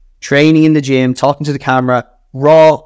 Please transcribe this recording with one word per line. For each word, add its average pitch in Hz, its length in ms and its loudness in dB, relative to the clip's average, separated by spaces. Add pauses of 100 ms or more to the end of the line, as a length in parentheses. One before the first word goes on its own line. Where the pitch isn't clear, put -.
(200)
training 156 440 0
in 156 80 2
the 151 80 0
gym, 131 340 -2
talking 143 300 -4
to 147 80 -6
the 135 60 -8
camera, 127 480 -4 (260)
raw, 151 540 2